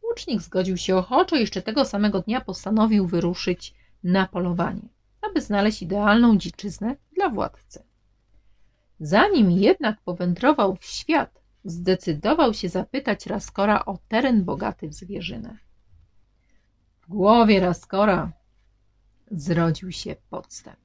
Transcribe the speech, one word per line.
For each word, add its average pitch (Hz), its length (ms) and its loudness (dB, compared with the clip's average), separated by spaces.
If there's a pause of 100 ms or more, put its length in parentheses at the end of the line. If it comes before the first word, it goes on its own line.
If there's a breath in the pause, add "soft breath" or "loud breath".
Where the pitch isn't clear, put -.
Łucznik 392 380 -4
zgodził 185 360 -4
się 185 180 -2
ochoczo 277 400 0
i 277 40 2
jeszcze 196 220 -2
tego 233 240 0
samego 202 340 -2
dnia 247 220 -4
postanowił 214 680 0
wyruszyć 175 680 -2 (300)
na 185 240 2
polowanie, 175 640 -4 (320)
aby 392 200 -2
znaleźć 208 400 0
idealną 208 560 4
dziczyznę 202 580 -6 (200)
dla 370 140 0
władcy. - 540 -8 (1160)
Zanim 214 520 4
jednak 214 500 2
powędrował 190 760 0
w - 100 -20
świat, - 560 -4 (220)
zdecydował 185 920 0
się 196 160 -6
zapytać - 560 -4
Raskora 202 600 -2
o 180 120 -8 (100)
teren 233 360 2
bogaty - 460 -6
w 151 40 -14
zwierzynę. 190 640 -12 (1400)
W - 60 -20
głowie 208 520 6
Raskora 180 720 0 (1000)
zrodził 165 600 -2
się - 240 -10 (140)
podstęp. - 560 -16